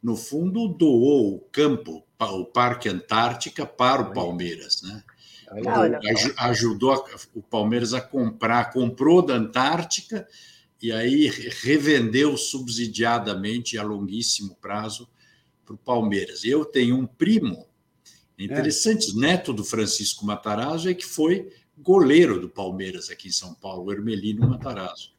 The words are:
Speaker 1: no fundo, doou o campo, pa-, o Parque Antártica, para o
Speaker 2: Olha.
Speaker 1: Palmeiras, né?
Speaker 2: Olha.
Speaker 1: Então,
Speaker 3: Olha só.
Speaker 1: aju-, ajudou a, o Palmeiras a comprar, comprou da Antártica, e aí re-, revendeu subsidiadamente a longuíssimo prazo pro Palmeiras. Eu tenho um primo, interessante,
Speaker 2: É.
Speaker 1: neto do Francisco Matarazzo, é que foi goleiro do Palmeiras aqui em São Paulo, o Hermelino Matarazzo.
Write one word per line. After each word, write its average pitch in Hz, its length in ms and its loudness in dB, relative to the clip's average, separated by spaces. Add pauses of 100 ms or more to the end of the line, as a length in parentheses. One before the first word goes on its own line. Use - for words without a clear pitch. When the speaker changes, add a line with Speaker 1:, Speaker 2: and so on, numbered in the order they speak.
Speaker 1:
no 113 140 -2
fundo, 185 520 -4
doou 135 640 4
o 92 60 -14 (120)
campo, 135 520 0 (120)
pa-, 110 140 -4
o 95 140 -4
Parque 120 440 0
Antártica, 113 800 -2
para 127 360 2
o - 40 0
Speaker 2:
Olha. 95 80 -12
Speaker 1:
Palmeiras, 87 680 -6
né? 104 200 -14 (480)
Speaker 2:
Olha. 101 100 -10
Speaker 1:
Então, 220 200 0
Speaker 3:
Olha 175 200 2
só. 107 80 -4
Speaker 1:
aju-, 113 300 0
ajudou 120 540 2
a, 131 120 0 (300)
o 110 80 -12
Palmeiras 113 500 0
a 127 80 -2
comprar, 117 720 -2
comprou 135 480 4
da 139 140 2
Antártica, 151 920 -2 (540)
e 113 100 -4
aí 127 380 2
re-, - 240 -6 (100)
revendeu 139 760 4
subsidiadamente 113 1400 -4
a 104 60 -6
longuíssimo 101 720 -6
prazo 107 520 -10 (560)
pro - 120 -18
Palmeiras. 104 680 -2
Eu 147 200 2
tenho 127 320 2
um 131 100 -2
primo, 165 640 0 (680)
interessante, 147 760 0
Speaker 2:
É. - 20 -8
Speaker 1:
neto 151 380 0
do 101 120 -6
Francisco 104 600 -4
Matarazzo, 123 640 -4
é 180 40 2
que 180 120 -12
foi 175 460 0 (260)
goleiro 156 600 8
do 90 80 -10
Palmeiras 92 640 -8
aqui - 180 -16
em 87 40 -6
São 90 220 -6
Paulo, 92 300 -12
o 101 80 -4
Hermelino 107 560 -2
Matarazzo. 120 720 -6